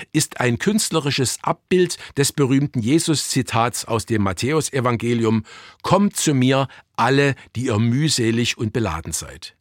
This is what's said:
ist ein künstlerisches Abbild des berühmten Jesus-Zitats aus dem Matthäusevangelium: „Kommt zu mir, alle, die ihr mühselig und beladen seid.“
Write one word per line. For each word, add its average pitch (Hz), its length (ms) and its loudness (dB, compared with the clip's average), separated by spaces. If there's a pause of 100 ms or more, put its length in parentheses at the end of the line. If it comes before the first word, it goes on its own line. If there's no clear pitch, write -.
(120)
ist - 300 -2
ein 120 180 0
künstlerisches 143 840 0
Abbild 180 540 0 (200)
des 139 160 2
berühmten 135 480 2
Jesus-Zitats 123 1040 0
aus 110 200 -2
dem 107 180 0
Matthäusevangelium: 117 1200 0 (360)
„Kommt 196 360 2
zu 156 160 0
mir, 131 340 2 (300)
alle, 139 380 2 (200)
die 127 120 -4
ihr 107 120 0
mühselig 117 760 0
und 110 160 -4
beladen 82 400 -4
seid.“ 69 480 -12